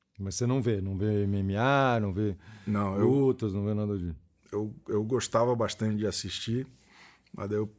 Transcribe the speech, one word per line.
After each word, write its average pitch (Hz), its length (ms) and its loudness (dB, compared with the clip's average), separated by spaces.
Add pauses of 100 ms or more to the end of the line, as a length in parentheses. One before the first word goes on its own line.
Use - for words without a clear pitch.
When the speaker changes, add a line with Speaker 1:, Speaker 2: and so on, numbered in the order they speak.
(200)
Speaker 1:
Mas 98 160 -6
você 120 100 -2
não 127 160 0
vê, 107 180 0
não 95 160 -4
vê 104 280 2
M 98 140 0
M 98 180 0
A, 131 440 4
não 101 120 0
vê 98 240 0 (280)
Speaker 2:
Não, 104 320 0
eu 117 120 4
Speaker 1:
lutas, 127 440 2
não 101 120 -2
vê 104 100 0
nada 104 240 -2
disso. 87 160 -4 (380)
Speaker 2:
eu, 107 200 -4 (160)
eu 104 140 0
gostava 120 540 2
bastante 110 400 0
de 107 100 -2
assistir, 113 580 -4 (720)
mas 101 120 -6
daí 104 100 0
eu 107 80 0 (120)